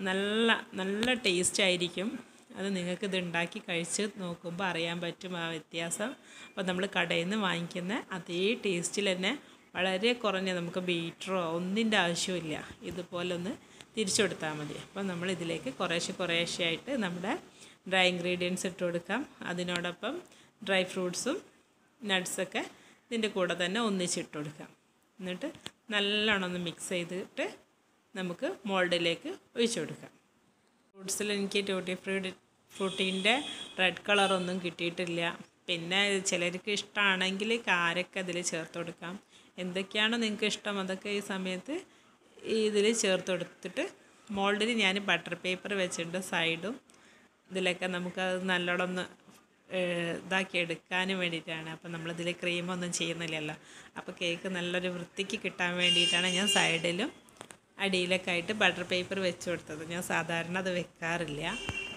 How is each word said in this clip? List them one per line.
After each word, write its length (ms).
നല്ല, 420
നല്ല 340
ടേസ്റ്റ് 420
ആയിരിക്കും. 420
അത് 100
നിങ്ങൾക്ക് 320
ഇത് 120
ഉണ്ടാക്കി 460
കഴിച്ച് 360
നോക്കുമ്പോൾ 480
അറിയാൻ 320
പറ്റും 300
ആ 100
വ്യത്യാസം. 580
അപ്പം 200
നമ്മൾ 140
കടയിൽ 280
നിന്ന് 220
വാങ്ങിക്കുന്ന 460
അതേ 260
ടേസ്റ്റിൽ 480
തന്നെ 180
വളരെ 340
കുറഞ്ഞ 240
നമുക്ക് 300
ബീറ്ററോ 520
ഒന്നിൻ്റെ 460
ആവശ്യമില്ല. 520
ഇതുപോലെ 480
ഒന്ന് 140
തിരിച്ചു 300
കൊടുത്താൽ 340
മതി. 260
അപ്പം 180
നമ്മൾ 140
ഇതിലേക്ക് 420
കുറേശ്ശെ 420
കുറേശ്ശെ 480
ആയിട്ട് 240
നമ്മുടെ 280
dry 240
ഇൻഗ്രീഡിയൻസ് 560
ഇട്ട് 160
കൊടുക്കാം. 360
അതിനോടൊപ്പം 640
dry 160
ഫ്രൂട്ട്സും 440
നട്ട്സൊക്കെ 600
ഇതിൻ്റെ 300
കൂടെ 260
തന്നെ 180
ഒന്നിച്ചിട്ട് 480
കൊടുക്കാം. 320
എന്നിട്ട് 280
നല്ലോണം 540
ഒന്ന് 180
മിക്സ് 300
ചെയ്തിട്ട് 500
നമുക്ക് 320
മോൾഡിലേക്ക് 600
ഒഴിച്ചു 260
കൊടുക്കാം. 300
ഫ്രൂട്ട്സിൽ 440
എനിക്ക് 340
tutti 240
ഫ്രൂട്ടി-, 320
ഫ്രൂട്ടീൻ്റെ 580
red 280
കളറൊന്നും 580
കിട്ടിയിട്ടില്ല. 560
പിന്നെ 320
ചിലർക്ക് 480
ഇഷ്ടമാണെങ്കിൽ 720
കാരക്ക 540
അതിൽ 140
ചേർത്ത് 280
കൊടുക്കാം. 360
എന്തൊക്കെയാണോ 600
നിങ്ങൾക്ക് 300
ഇഷ്ടം 300
അതൊക്കെ 340
ഈ 20
സമയത്ത് 420
ഇതിൽ 180
ചേർത്ത് 300
കൊടുത്തിട്ട് 500
മോൾഡിൽ 340
ഞാൻ 120
butter 240
paper 280
വെച്ചിട്ടുണ്ട് 380
സൈഡും 440
ഇതിലൊക്കെ 460
നമുക്കത് 560
നല്ലോണം 360
ഒന്ന്, 160
ഏഹ്, 380
ഇതാക്കി 380
എടുക്കാനും 600
വേണ്ടിയിട്ടാണ്. 520
അപ്പം 200
നമ്മളിതിൽ 340
ക്രീമൊന്നും 580
ചെയ്യുന്നില്ലല്ലോ. 560
അപ്പോൾ 220
കേക്ക് 260
നല്ലൊരു 380
വൃത്തിക്ക് 500
കിട്ടാൻ 260
വേണ്ടിയിട്ടാണ് 540
ഞാൻ 100
സൈഡിലും 540
അടിയിലൊക്കെ 500
ആയിട്ട് 280
ബട്ടർ 300
പേപ്പർ 260
വെച്ച് 240
കൊടുത്തത്. 320
ഞാൻ 80
സാധാരണ 520
അത് 160
വെക്കാറില്ല. 640